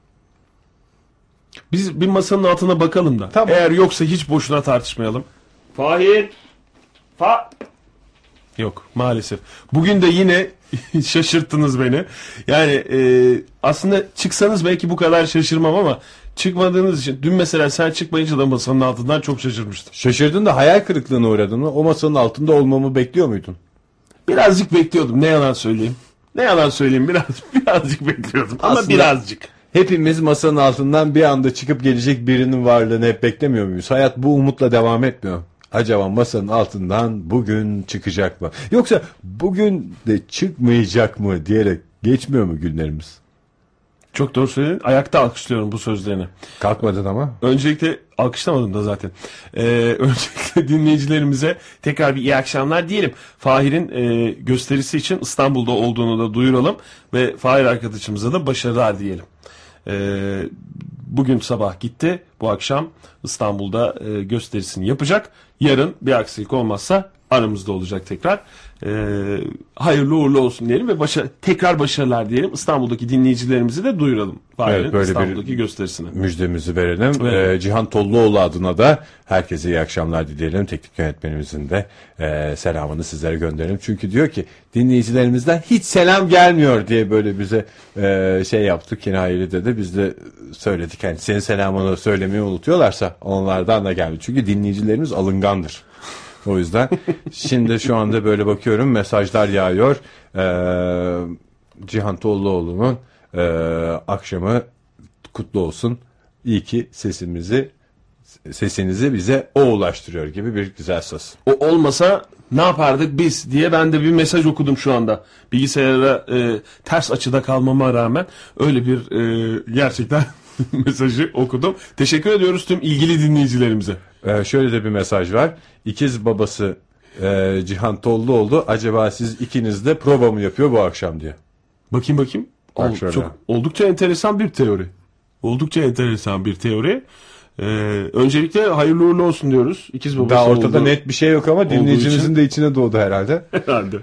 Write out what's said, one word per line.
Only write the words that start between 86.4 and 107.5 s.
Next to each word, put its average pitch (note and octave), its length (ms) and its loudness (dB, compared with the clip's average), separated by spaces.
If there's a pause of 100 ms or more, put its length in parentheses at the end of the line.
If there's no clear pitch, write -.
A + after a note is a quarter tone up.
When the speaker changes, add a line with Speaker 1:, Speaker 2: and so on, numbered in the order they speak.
Speaker 2:
diye A2 240 2
böyle G#2 280 0
bize, G2+ 260 -2 (320)
e, F#2+ 520 2
şey A2 120 2
yaptık. F2+ 460 -2
Yine F#2+ 100 0
Hayri F2+ 340 -2
dedi. G2 260 -2
Biz F#2+ 200 -6
de G2 160 0 (440)
söyledik. E2+ 460 -6
Yani F2 140 -4
senin G#2 220 -2
selamını G2 580 -2
söylemeyi G2+ 440 -2
unutuyorlarsa G2+ 800 0
onlardan F#2+ 640 0
da F#2+ 80 -2
gelmiyor. D#2+ 320 -4
Çünkü B2 200 -2
dinleyicilerimiz G#2 680 -2
alıngandır. F#2+ 680 -2 (640)
O G2 120 0
yüzden F#2+ 320 0 (220)
<laughs> D#3+ 200 -12
şimdi A#2 480 0
şu A#2+ 160 0
anda A2 300 0
böyle G#2 200 2
bakıyorum, G#2+ 460 0
mesajlar G#2 560 0
yağıyor. G2 480 2 (400)
Ee, F2+ 920 -2 (600)
Cihan G2+ 300 -4
Tolluoğlu'nun, G2 800 -2 (360)
e, F2 80 -2 (640)
akşamı G2 540 -4 (720)
kutlu - 260 -6
olsun. A#2 380 -4 (480)
İyi G#2+ 180 0
ki A#2 280 -4
sesimizi, F#2 800 -6 (800)